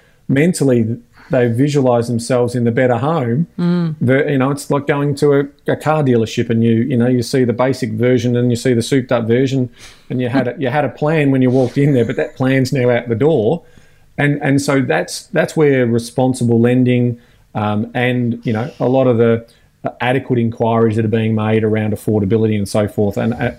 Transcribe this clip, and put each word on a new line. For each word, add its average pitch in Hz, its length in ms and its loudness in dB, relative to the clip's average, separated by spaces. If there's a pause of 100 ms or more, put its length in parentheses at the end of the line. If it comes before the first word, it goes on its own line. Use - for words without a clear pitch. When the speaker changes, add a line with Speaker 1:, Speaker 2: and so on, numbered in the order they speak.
(280)
Speaker 1:
mentally, 135 720 0 (320)
they 123 160 2
visualise 123 600 0
themselves 120 480 -2
in 123 80 -2
the 117 80 2
better 123 260 2
home. 135 500 -2 (100)
Speaker 2:
Mm. 175 440 -2
Speaker 1:
The, 139 300 2
you 139 60 0
know, 131 140 0
it's 139 180 -8
like 139 180 -2
going 143 280 -2
to 147 180 2
a, 143 380 -2
a - 40 0
car 156 280 -2
dealership 117 460 0
and 113 140 0
you, 117 140 2
you 127 200 0
know, 117 100 2
you 127 140 2
see 127 220 0
the 117 100 0
basic 127 380 -2
version 120 440 0
and 123 140 0
you 120 60 0
see 127 180 0
the 117 80 2
souped 127 300 -2
up 120 140 0
version, 123 440 0 (400)
and 123 120 -4
you 123 80 -2
had 127 180 0
a, 123 120 -6
you 135 100 -4
had 143 160 0
a 123 40 -6
plan 151 420 0
when 131 100 2
you 127 80 4
walked 127 280 0
in 143 160 2
there, 117 120 2
but 123 100 -4
that 151 200 -4
plan's 131 380 0
now 123 160 2
out 120 180 0
the 120 80 -2
door. 139 480 0 (540)
And, 143 240 0
and 139 200 0
so 139 200 0
that's, 156 460 -4
that's 165 280 -2
where 139 300 2
responsible 117 760 0
lending, 123 600 2 (340)
um, 104 400 -4
and, 123 520 -2
you 120 80 -2
know, 113 260 -4
a 131 100 -2
lot 131 180 2
of 123 100 2
the 117 300 2 (540)
adequate 127 380 0
inquiries 113 560 0
that 113 100 0
are 107 40 0
being 110 260 0
made 107 280 0
around 107 300 0
affordability 107 640 0
and 101 100 -4
so 127 200 0
forth. 101 300 -2
And, 117 160 -2
uh, 120 260 -4